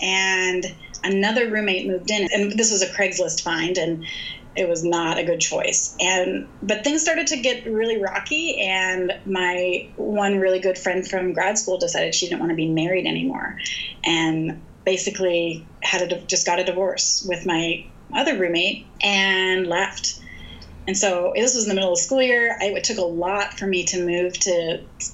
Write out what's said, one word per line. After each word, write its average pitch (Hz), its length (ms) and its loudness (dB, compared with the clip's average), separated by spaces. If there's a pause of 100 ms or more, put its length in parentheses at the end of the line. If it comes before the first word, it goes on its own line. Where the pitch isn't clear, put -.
and 190 640 2 (400)
another 208 460 2
roommate 202 360 0
moved 180 240 -2
in, 202 220 2
and 202 200 2
this 220 200 4
was 190 100 2
a 180 60 2
Craigslist - 540 0
find, 170 360 0
and 160 260 -2 (520)
it 185 120 2
was 165 160 0
not 170 340 2
a 170 60 -2
good 165 160 2
choice. - 600 0
And, 185 460 2 (160)
but 202 220 0
things 302 180 2
started 320 260 2
to 302 80 0
get 233 300 -2
really 226 340 0
rocky, 202 600 -2
and 185 540 0 (120)
my 180 680 0
one 202 420 2
really 185 220 4
good 185 180 2
friend 185 280 -2
from 185 260 -2
grad 190 260 0
school 185 200 0
decided 170 360 0
she 180 140 0
didn't 170 120 -2
want 165 100 0
to 160 60 0
be 160 120 0
married 165 380 2
anymore, - 520 -4 (460)
and 160 560 0 (240)
basically 180 800 0 (180)
had 180 300 0
a, 170 100 -2
just - 220 0
got 175 140 2
a 180 60 0
divorce 180 640 0
with 175 180 -4
my 170 380 0 (280)
other 269 240 2
roommate 180 480 0 (160)
and 185 680 2
left. - 500 -2 (720)
And 190 100 0
so 180 380 2
this 254 180 2
was 233 100 0
in 208 40 -2
the 190 80 2
middle 190 160 2
of 170 60 2
the - 40 0
school 269 180 2
year. 240 400 4
I, 190 100 0
it 190 120 -2
took 214 160 -2
a 190 40 0
lot 175 540 -2
for 196 120 -4
me 180 160 0
to 180 200 0
move 175 360 0
to, 170 400 0 (340)